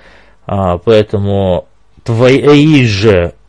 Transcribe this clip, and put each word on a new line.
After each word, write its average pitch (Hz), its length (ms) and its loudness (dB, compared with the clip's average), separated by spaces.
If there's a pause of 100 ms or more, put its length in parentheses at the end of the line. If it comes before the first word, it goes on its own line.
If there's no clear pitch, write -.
(460)
А, 95 320 -4
поэтому 98 920 -2 (360)
«твои 131 800 2
же 98 480 0 (160)